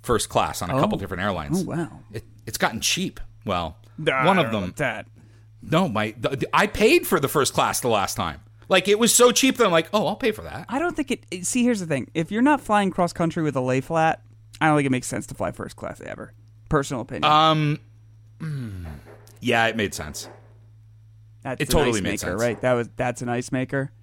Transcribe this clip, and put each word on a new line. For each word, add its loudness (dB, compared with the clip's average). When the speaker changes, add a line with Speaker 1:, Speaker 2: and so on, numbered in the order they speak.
Speaker 1:
first 0
class 0
on -6
a -2
Speaker 2:
Oh. 2
Speaker 1:
couple 0
different -6
airlines. -2
Speaker 2:
Oh, -4
wow. -6
Speaker 1:
It, -10
it's -10
gotten -2
cheap. -4
Well, -2
Speaker 2:
Nah, 0
Speaker 1:
one 4
Speaker 2:
I 2
Speaker 1:
of 2
Speaker 2:
don't -4
know -2
Speaker 1:
them. -6
Speaker 2:
about -18
that. -4
Speaker 1:
No, 0
my -2
the, -2
the, -4
I 4
paid 4
for 2
the 0
first 0
class 0
the -2
last 0
time. -6
Like, 4
it 4
was 4
so 8
cheap 2
that 4
I'm 4
like, 2
"Oh, 2
I'll -2
pay 0
for -10
that." -12
Speaker 2:
I -4
don't -2
think -4
it, -6
it. -10
See, 0
here's 2
the -6
thing. -4
If -2
you're 0
not 4
flying 2
cross 0
country -2
with 0
a 0
lay 2
flat, 0
I 4
don't 6
think 2
it 2
makes -2
sense -6
to -12
fly -4
first -12
class -12
ever. -14
Personal 0
opinion. 0
Speaker 1:
Um, 4
mm, -8
yeah, 2
it 0
made 0
sense. -10
Speaker 2:
That's -6
Speaker 1:
It -2
Speaker 2:
an 0
Speaker 1:
totally 4
Speaker 2:
ice -2
Speaker 1:
made 0
Speaker 2:
maker, -2
Speaker 1:
sense. -4
Speaker 2:
right? 0
That 2
was, 0
that's -4
an -6
ice -4
maker. -4